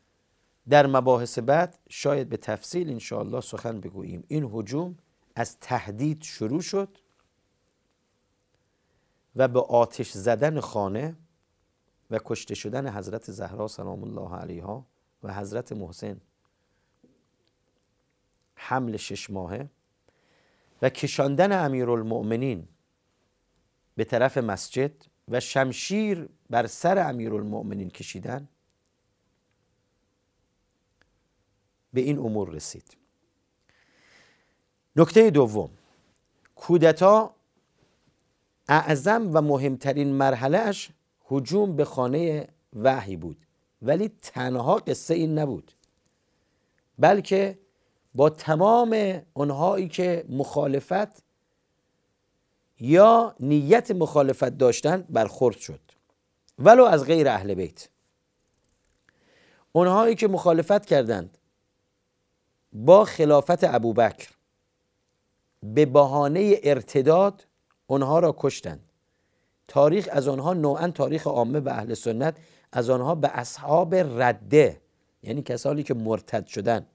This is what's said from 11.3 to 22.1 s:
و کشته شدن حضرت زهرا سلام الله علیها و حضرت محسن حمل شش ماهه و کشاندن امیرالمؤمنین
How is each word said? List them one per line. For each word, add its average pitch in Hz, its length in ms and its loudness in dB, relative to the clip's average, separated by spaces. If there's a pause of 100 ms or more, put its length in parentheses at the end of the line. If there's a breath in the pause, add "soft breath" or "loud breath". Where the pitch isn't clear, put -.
و 110 140 -4
کشته 107 300 -10
شدن 113 420 -10
حضرت 98 340 -12
زهرا 107 360 -12
سلام 98 360 -12
الله 98 320 -14
علیها 92 500 -14 (380)
و 104 100 -14
حضرت 101 380 -12
محسن 95 500 -14 (2250)
حمل 123 420 -6
شش - 320 -14
ماهه 98 400 -10 (1120)
و 131 80 2
کشاندن 156 760 -2
امیرالمؤمنین 117 1000 -4 (1300)